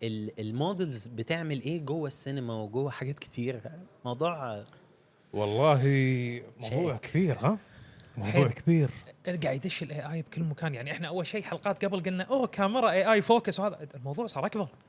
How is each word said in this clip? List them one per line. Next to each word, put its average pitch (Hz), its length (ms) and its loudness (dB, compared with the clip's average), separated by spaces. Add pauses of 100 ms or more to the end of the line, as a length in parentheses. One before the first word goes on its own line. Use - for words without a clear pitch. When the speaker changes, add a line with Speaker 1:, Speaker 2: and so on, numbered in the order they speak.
Speaker 1:
ال-، 107 360 -6
المودلز 135 680 -4
بتعمل 139 540 -4
إيه 160 200 -4
جوه 147 260 -4
السينما 135 460 -6
وجوه 113 380 -4
حاجات 135 280 -8
كتير. 120 420 -6 (440)
موضوع 123 580 -2 (720)
Speaker 2:
والله 123 480 4 (800)
موضوع 127 320 -2
Speaker 1:
شائك. 113 100 -6
Speaker 2:
كبير، 156 380 2
ها؟ 196 180 2 (600)
موضوع 104 140 -4
Speaker 3:
حلو. 131 180 6
Speaker 2:
كبير. 151 400 4 (360)
Speaker 3:
قاعد 160 300 -2 (100)
يدش 185 180 -4
ال 147 80 -8
إيه 151 200 -6
آي 165 100 -4
بكل 160 220 -4
مكان. 156 300 -2
يعني 127 180 -6
إحنا 156 160 -6
أول 165 200 -2
شيء 214 160 -4
حلقات 196 420 -2
قبل 185 180 -2
قلنا، 185 200 -2
"أوه، 254 240 2
كاميرا 208 440 2
إيه 196 200 6
آي 214 100 8
فوكس" 226 380 4
وهذا. 180 360 -4
الموضوع 139 300 -4
صار 143 200 -4
أكبر. 208 220 -2 (220)